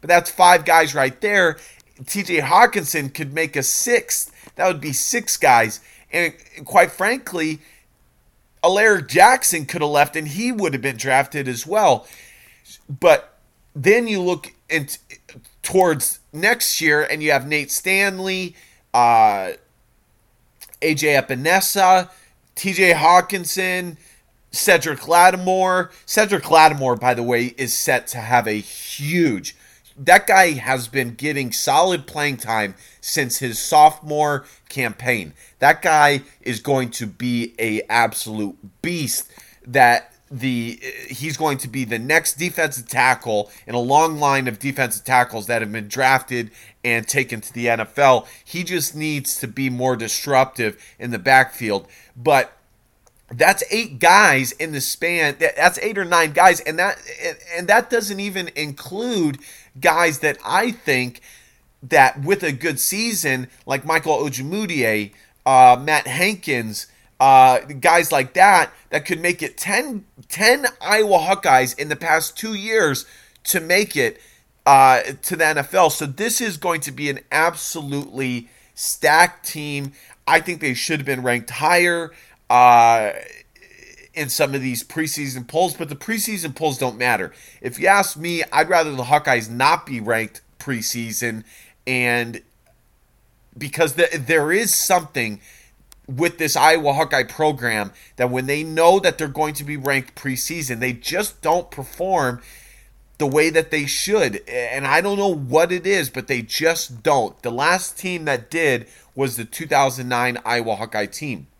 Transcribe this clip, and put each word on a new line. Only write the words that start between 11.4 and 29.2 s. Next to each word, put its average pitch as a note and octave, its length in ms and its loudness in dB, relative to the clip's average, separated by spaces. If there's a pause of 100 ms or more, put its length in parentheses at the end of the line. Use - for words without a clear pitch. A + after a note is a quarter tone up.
as B2 200 -8
well. F3 400 2 (840)
But D3 480 2 (380)
then G#3+ 320 2
you G3+ 140 -4
look F3 320 -4 (160)
in, D3 180 -2 (760)
towards F3 580 0 (120)
next G#3 480 -2
year D3+ 240 2
and D3+ 180 -4
you D3+ 100 0
have C3+ 140 0
Nate D3 240 -4
Stanley, F#3+ 840 -4 (380)
uh, A2 580 4 (1300)
A D#3 140 0
J D3 260 2
Epinesa, F#3 880 2 (460)
T G3 180 -4
J F3+ 200 4
Hawkinson, F3+ 1040 0 (540)
Cedric D#3+ 580 0
Lattimore. F#3 840 2 (140)
Cedric G3+ 440 -2
Lattimore, D3 460 6
by B2+ 180 0
the A#2+ 100 -2
way, A#2+ 340 0
is B2+ 160 -4
set - 340 -2
to B2 120 -10
have A2+ 280 0
a G#2+ 60 -2
huge, C#3+ 1000 -4 (440)